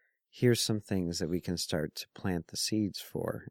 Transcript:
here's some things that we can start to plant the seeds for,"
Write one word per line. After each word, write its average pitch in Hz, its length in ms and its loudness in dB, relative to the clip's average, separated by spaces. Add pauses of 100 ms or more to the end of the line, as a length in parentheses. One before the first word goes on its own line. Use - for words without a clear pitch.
(300)
here's 123 320 6
some 110 180 0
things 90 380 0
that 85 100 0
we 87 120 0
can 90 180 -2
start 78 380 -2
to - 180 -8
plant 87 340 -2
the - 80 -12
seeds 107 440 0
for," - 500 -4